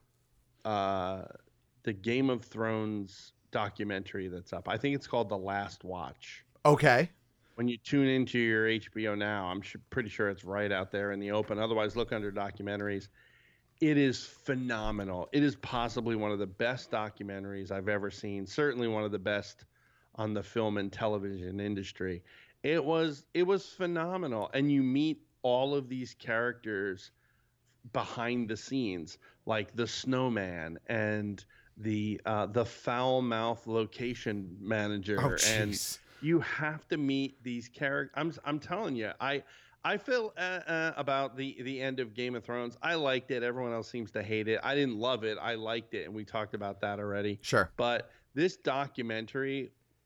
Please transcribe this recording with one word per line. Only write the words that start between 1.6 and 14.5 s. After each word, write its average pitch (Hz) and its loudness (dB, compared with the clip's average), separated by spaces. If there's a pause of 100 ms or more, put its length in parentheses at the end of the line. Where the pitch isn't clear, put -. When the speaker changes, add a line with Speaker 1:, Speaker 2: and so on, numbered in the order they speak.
Speaker 1:
the 117 -2
Game 117 2
of 117 0
Thrones 110 -4 (200)
documentary 101 -2
that's 90 -10
up. 92 -6
I 104 0
think 139 0
it's 135 -4
called 117 0
The 101 -2
Last 98 -4
Watch. 90 -10 (200)
Speaker 2:
Okay. 147 8 (460)
Speaker 1:
When 120 0
you 120 0
tune 139 4
into 131 4
your 110 4
H 113 0
B 110 0
O 104 0
Now, 104 0
I'm 98 -4
su-, - -12 (100)
pretty 117 -2
sure 104 2
it's 92 -6
right 101 0
out 95 0
there 101 0
in 98 -2
the 101 -2
open. 107 0
Otherwise, 110 2
look 117 -2
under 104 -2
documentaries. 101 -4 (720)
It 151 6
is 135 4
phenomenal. 107 -2